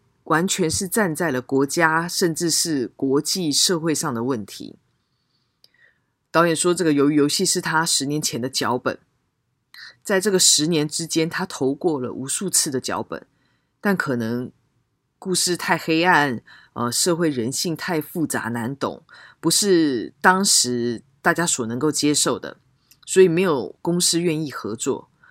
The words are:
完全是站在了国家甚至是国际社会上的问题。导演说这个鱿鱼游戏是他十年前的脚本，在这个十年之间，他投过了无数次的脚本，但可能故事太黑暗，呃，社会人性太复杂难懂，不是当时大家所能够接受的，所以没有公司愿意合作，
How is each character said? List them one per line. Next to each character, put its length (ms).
完 240
全 220
是 180
站 260
在 160
了 120
国 240
家 420
甚 260
至 160
是 460
国 240
际 320
社 260
会 160
上 200
的 100
问 220
题。 320
导 160
演 100
说 160
这 100
个 120
鱿 160
鱼 60
游 120
戏 160
是 160
他 240
十 220
年 160
前 180
的 80
脚 300
本， 200
在 160
这 120
个 80
十 280
年 220
之 180
间， 220
他 160
投 300
过 260
了 140
无 120
数 220
次 220
的 100
脚 220
本， 240
但 120
可 220
能 340
故 160
事 200
太 220
黑 280
暗， 380
呃， 180
社 240
会 140
人 240
性 240
太 240
复 260
杂 220
难 260
懂， 280
不 120
是 720
当 200
时 600
大 140
家 120
所 200
能 120
够 140
接 220
受 240
的， 180
所 180
以 60
没 140
有 400
公 180
司 180
愿 240
意 80
合 240
作， 360